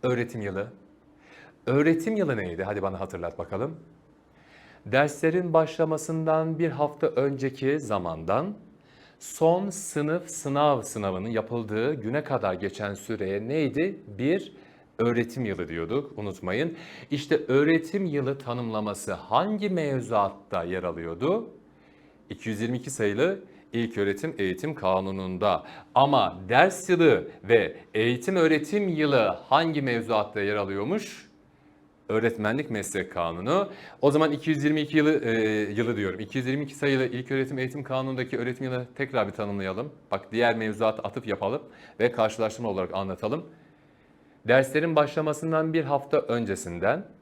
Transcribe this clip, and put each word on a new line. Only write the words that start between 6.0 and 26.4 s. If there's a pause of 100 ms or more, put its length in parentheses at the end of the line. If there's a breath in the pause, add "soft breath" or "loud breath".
bir
hafta
önceki
zamandan (680 soft breath)
son
sınıf
sınav
sınavının
yapıldığı
güne
kadar
geçen
süreye
neydi?
Bir (460 loud breath)
öğretim
yılı
diyorduk,
unutmayın. (340 loud breath)
İşte
öğretim
yılı
tanımlaması
hangi
mevzuatta
yer
alıyordu? (800 soft breath)
İki
yüz
yirmi
iki
sayılı (340 loud breath)
İlköğretim
Eğitim
Kanunu'nda. (320 loud breath)
Ama (100)